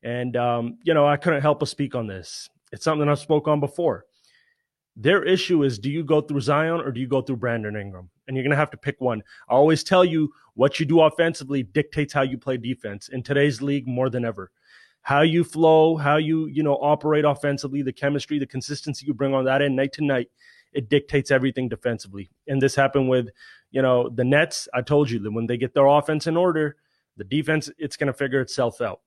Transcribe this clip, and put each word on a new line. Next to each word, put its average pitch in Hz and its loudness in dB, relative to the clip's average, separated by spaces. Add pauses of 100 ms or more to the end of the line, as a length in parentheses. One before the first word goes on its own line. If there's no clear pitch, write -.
And, 120 -4
um, 120 -2
you 165 2
know, 143 6
I 147 4
couldn't 151 0
help 147 2
but 139 -4
speak 135 -6
on 117 -4
this. 95 -12 (240)
It's 110 -16
something 151 0
I've 147 2
spoke 147 0
on 151 2
before. 143 -4 (880)
Their 151 2
issue 180 2
is, 127 0
do 120 -6
you 160 -4
go 151 2
through 147 -4
Zion 156 0
or 139 -6
do 117 -8
you 131 -6
go 135 0
through 127 -6
Brandon 110 -4
Ingram? 95 -12 (180)
And 135 -10
you're 131 -2
gonna 143 0
have 147 0
to - -18
pick - -8
one. 117 -2 (240)
I - -2
always 147 4
tell 185 4
you, 160 2 (220)
what 135 2
you 160 0
do 160 6
offensively 151 0
dictates 147 -4
how 139 2
you 131 -4
play 131 -4
defense 113 -10
in 131 -8
today's 139 0
league 143 -4
more 127 -2
than 123 -4
ever. 101 -8 (520)
How 139 2
you 165 4
flow, 160 4
how 147 2
you, 160 0
you 147 -4
know, 143 2
operate 151 0
offensively, 143 -2
the 131 -4
chemistry, 143 -2
the 139 -2
consistency 135 -10
you 143 -4
bring 135 -2
on 131 2
that 131 2
end 139 0
night 139 0
to 156 -4
night, 127 0 (420)
it 123 -6
dictates 143 0
everything 131 0
defensively. 101 -8 (180)
And 135 0
this 135 2
happened 135 2
with, 127 2 (420)
you 135 -2
know, 123 2
the 120 -2
Nets. 147 0
I 123 -2
told 147 2
you 113 -4
that 104 -6
when 113 -4
they 120 -2
get 123 -4
their 139 6
offense 147 2
in 165 -2
order, 156 0 (400)
the 107 -14
defense, 147 -2
it's 151 -8
gonna 139 -2
figure 135 -2
itself 120 -4
out 104 -6